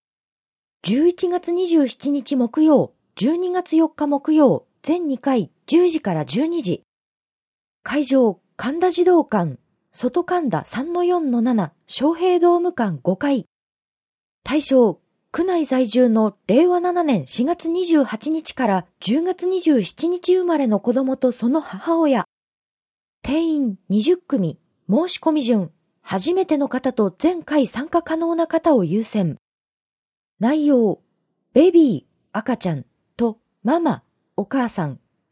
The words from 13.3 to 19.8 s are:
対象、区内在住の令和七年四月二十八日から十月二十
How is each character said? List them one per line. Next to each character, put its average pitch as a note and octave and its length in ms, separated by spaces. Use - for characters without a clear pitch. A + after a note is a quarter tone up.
対 D4 160
象、 B3 400
区 E4+ 140
内 E4+ 200
在 B3+ 220
住 A#3+ 220
の A3 280
令 C#4+ 200
和 F4+ 140
七 F4 220
年 A#3 240
四 - 180
月 E4+ 240
二 F4 160
十 D#4 180
八 A3 260
日 D#4+ 220
か B3+ 160
ら F#3 200
十 C4 220
月 F4+ 260
二 F#4 140
十 C#4+ 220